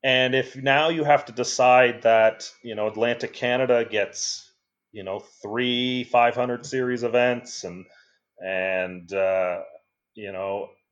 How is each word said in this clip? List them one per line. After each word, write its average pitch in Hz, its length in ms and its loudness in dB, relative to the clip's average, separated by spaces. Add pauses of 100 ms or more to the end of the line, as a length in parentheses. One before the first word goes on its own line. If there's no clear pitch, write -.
And 127 320 2
if 131 220 0
now 139 320 2
you 165 160 -2
have 143 220 4
to 120 60 -18
decide 123 680 4
that, 110 480 4 (140)
you 117 100 -10
know, 107 140 -2
Atlantic 117 460 -4
Canada 123 540 0
gets, - 600 -6 (400)
you 104 140 -16
know, 95 160 -8 (220)
three 123 640 -4
five 120 300 2
hundred 123 320 -4
series 123 380 -4
events 123 600 0
and, 92 200 -12 (600)
and, 92 680 -4
uh, 95 480 0 (540)
you 101 180 -14
know 98 380 -6 (220)